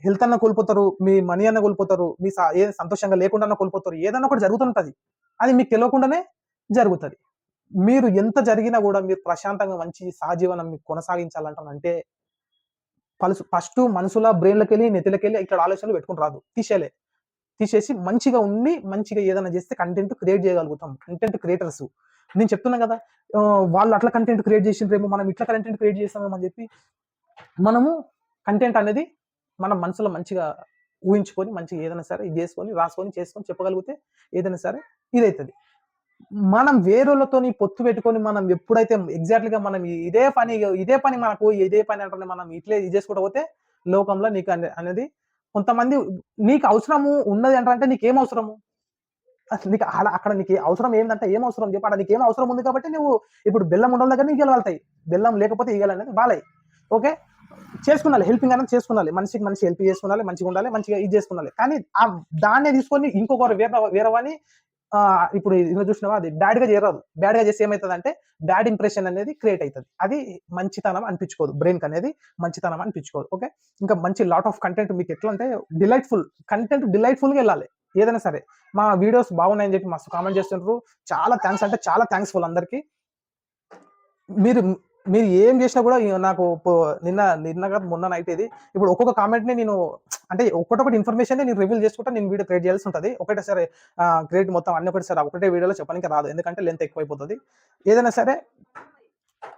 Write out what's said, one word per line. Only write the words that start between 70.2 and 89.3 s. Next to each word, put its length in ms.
మంచితనం 540
అనిపించుకోదు, 460
బ్రెయిన్కి 340
అనేది 300
మంచితనం 420
అనిపించుకోదు. 520
ఓకే, 160
ఇంకా 140
మంచి 280
lot 240
of 80
content 280
మీకు 180
ఎట్లా 200
అంటే 260
డిలైట్‌ఫుల్ 520
కంటెంట్, 360
డిలైట్‌ఫుల్‌గా 520
వెళ్ళాలి. 320
ఏదైనా 220
సరే 240
మా 180
వీడియోస్ 400
బాగున్నాయని 400
చెప్పి 140
మస్తు 220
కామెంట్ 280
చేస్తుంటారు, 440
చాలా 220
థ్యాంక్స్ 280
అంటే 140
చాలా 140
థ్యాంక్స్‌ఫుల్ 400
అందరికీ. 360
మీరు, 320
మీరు 180
ఏం 360
చేసినా 220
కూడా 140
ఇ-, 240
నాకు 440
పో-, 380
నిన్న, 300
నిన్న 340
కాదు 200
మొన్న 200
నైట్ 220
ఇది. 140
ఇప్పుడు 480
ఒక్కొక్క 260
కామెంట్ని 380